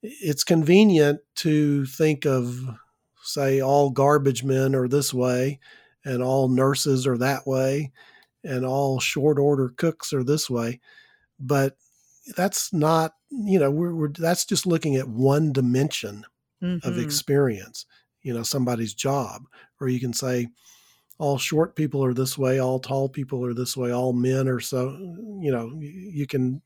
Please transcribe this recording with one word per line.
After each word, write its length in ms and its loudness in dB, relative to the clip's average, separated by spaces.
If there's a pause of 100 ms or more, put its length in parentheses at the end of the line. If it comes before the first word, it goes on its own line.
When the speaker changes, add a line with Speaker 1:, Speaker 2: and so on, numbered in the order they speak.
Speaker 1:
it's 420 -4
convenient 720 6 (180)
to 500 2
think 400 0
of, 340 0 (640)
say, 360 0
all 300 4
garbage 540 2
men 320 2
are 120 0
this 240 0
way 460 0 (460)
and 180 -4
all 260 2
nurses 600 2
are 100 0
that 300 -2
way 420 -2 (540)
and 200 -4
all 360 0
short 400 2
order 360 2
cooks 360 -2
are 120 -2
this 240 0
way. 320 -4 (580)
But 380 0 (600)
that's 360 -2
not, 420 2 (160)
you 280 2
know, 120 4
we're, 240 -2
we're, 180 -2
that's 340 0
just 200 -2
looking 300 2
at 120 -2
one 440 2
dimension 720 0 (380)
of 40 -6 (160)
Speaker 2:
Mm-hmm. 180 -4
Speaker 1:
experience, 840 -2 (340)
you 140 -8
know, 80 -6
somebody's 500 -2
job, 520 -4 (360)
or 80 -4
you 100 0
can 140 -4
say, 360 -2 (680)
"All 220 0
short 360 0
people 300 -2
are 80 2
this 240 -2
way, 220 0
all 200 0
tall 300 -2
people 380 -6
are 80 -4
this 240 -6
way, 140 -2
all 200 0
men 340 0
are 140 -2
so," 300 -4 (500)
you 100 -2
know, 220 -2
y-, 180 -12 (220)
you 140 -4
can 400 -2